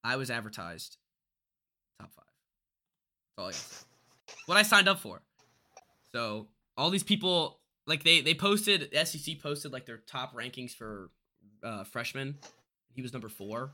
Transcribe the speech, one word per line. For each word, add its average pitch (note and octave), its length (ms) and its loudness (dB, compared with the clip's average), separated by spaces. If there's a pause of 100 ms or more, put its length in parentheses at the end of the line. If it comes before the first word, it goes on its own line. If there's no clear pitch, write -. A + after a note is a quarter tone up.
I B2 120 0
was C3 140 -4
advertised G#2 640 -8 (1040)
top - 120 -18
five. - 120 -20 (1120)
That's - 20 -16
all F#2+ 80 -10
I F#2+ 60 -8
gotta - 100 -10
say. - 220 -18 (600)
What F#3 120 6
I G#3+ 40 8
signed G3+ 260 8
up G3 120 4
for. F2+ 220 -12 (920)
So, A2 360 -4 (280)
all D3+ 140 2
these F#3+ 140 2
people, F#3 560 2 (260)
like, D3+ 160 -2
they, E3 180 8
they D#3 140 4
posted, G3+ 580 2
the C#3 60 0
S E3 160 0
E D#3 40 -8
C D3 220 -8
posted, D3 320 -6
like, B2+ 140 -12
their A#2 120 -14
top C3 360 -10
rankings B2 380 -10
for, G#2 380 -12 (520)
uh, G#2 220 -8
freshmen. C3+ 520 -6 (580)
He B2+ 80 -10
was B2 100 -8
number A2+ 160 -10
four. A2+ 460 -8